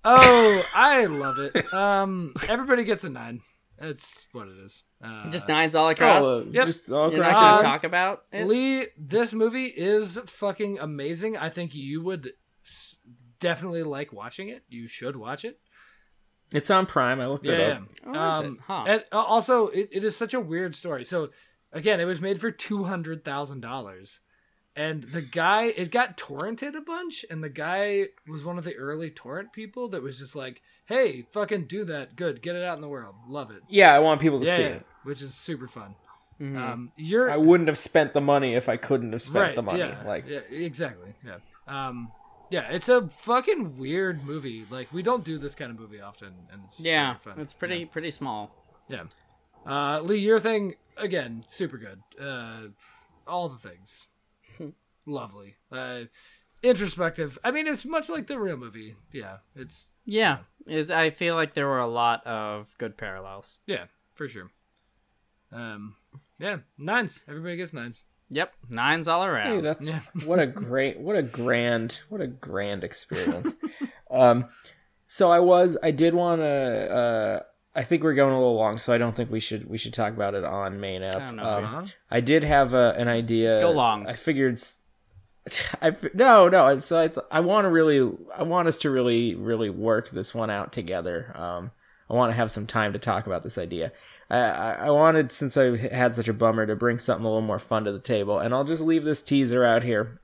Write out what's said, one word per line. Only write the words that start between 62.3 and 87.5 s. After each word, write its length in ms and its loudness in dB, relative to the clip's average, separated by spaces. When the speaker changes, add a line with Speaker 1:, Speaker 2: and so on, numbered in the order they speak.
Speaker 2:
good 200 -10
parallels. 680 -14
Speaker 1:
Yeah, 200 -8
for 140 -12
sure. 220 -18
Um, 440 -14
yeah, 200 -8
nines. 500 -4
Everybody 280 -12
gets 160 -12
nines. 320 -14
Speaker 2:
Yep, 220 -4
nines 380 0
all 160 0
around. 320 -2
Speaker 3:
Hey, 40 0
that's 280 -4
Speaker 1:
Yeah. 120 -4
Speaker 3:
<laughs> 120 -8
what 140 2
a 80 4
great, 520 -4
what 180 -4
a 60 2
grand, 840 -2
what 120 -8
a 60 -4
grand 580 -6
experience. 760 -6
<laughs> 40 -10
Um, 400 4
so 240 2
I 100 8
was, 420 6
I 80 2
did 220 4
wanna, 320 2
uh, 960 0
I 80 -2
think 200 0
we're 100 2
going 220 6
a 40 2
little 180 4
long, 220 0
so 140 0
I 60 4
don't 180 0
think 140 -4
we 100 -2
should, 300 -8
we 80 -6
should 160 -8
talk 180 -2
about 220 -2
it 100 -2
on 360 -4
main 220 -6
app. 140 -4
Speaker 2:
I 20 -4
don't 80 -12
know. 80 -10
Speaker 3:
Um, 200 -2
Speaker 1:
Uh-huh. 200 -8
Speaker 3:
I 100 0
did 240 4
have 300 4
a, 240 6
an 100 0
idea. 520 2
Speaker 2:
Go 100 4
long. 360 2
Speaker 3:
I 60 -8
figured 440 0
s-, 240 -10
<laughs> 340 -4
I 80 2
f-, 240 -4
no, 380 8
no. 260 8
So 240 0
I, 80 4
th-, 220 -6
I 100 2
wanna 300 2